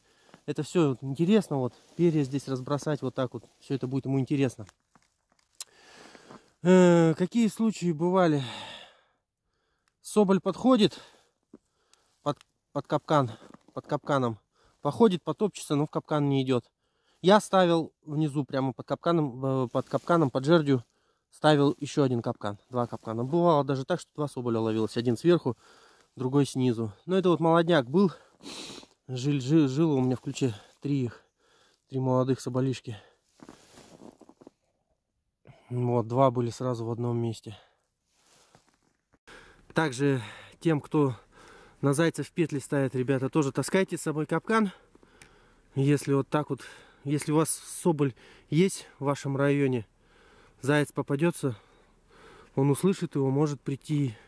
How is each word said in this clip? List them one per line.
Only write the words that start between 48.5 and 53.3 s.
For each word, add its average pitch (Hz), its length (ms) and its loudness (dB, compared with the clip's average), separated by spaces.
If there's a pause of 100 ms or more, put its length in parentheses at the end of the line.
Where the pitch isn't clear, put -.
есть 180 380 0 (100)
в 139 60 -12
вашем 139 320 -4
районе, 139 500 0 (760)
заяц 147 320 0
попадётся, 143 640 -2 (1000)
он 139 160 2
услышит 180 440 -2
его, 135 140 0